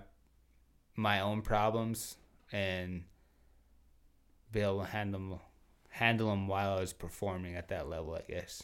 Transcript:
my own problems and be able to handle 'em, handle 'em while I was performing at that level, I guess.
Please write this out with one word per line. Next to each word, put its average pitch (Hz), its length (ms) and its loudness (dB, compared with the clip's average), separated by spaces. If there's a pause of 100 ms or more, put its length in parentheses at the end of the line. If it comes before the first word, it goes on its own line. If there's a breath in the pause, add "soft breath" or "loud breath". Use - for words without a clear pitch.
(960)
my 104 240 4
own 107 220 0
problems 110 760 2 (340)
and 92 520 0 (1500)
be 107 100 0
able 98 180 2
to 95 80 -2
handle 101 320 -2 (140)
'em, 92 60 -10 (500)
handle 113 420 4
'em 98 160 2
while 98 300 2
I - 20 2
was 92 140 -2
performing 90 640 -6
at 87 120 -8
that 82 220 -4
level, 80 260 -4
I - 60 -4
guess. - 420 -8